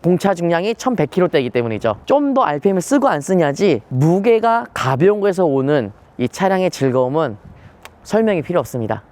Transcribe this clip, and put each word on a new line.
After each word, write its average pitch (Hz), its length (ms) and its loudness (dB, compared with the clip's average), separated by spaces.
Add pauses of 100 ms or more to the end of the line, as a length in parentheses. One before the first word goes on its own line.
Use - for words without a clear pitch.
공차 185 300 2
중량이 170 420 -2
천백 180 360 -2
킬로대이기 156 400 0
때문이죠. 113 460 -2 (100)
좀 277 260 2
더 254 100 2
알피엠을 185 380 0
쓰고 269 280 0
안 156 120 0
쓰냐지 156 680 0
무게가 214 840 2
가벼운 160 480 2
거에서 190 240 0
오는 135 480 0 (240)
이 120 100 -2
차량의 185 440 0
즐거움은 131 680 -2 (680)
설명이 208 380 0
필요 175 200 -2
없습니다. 113 520 -6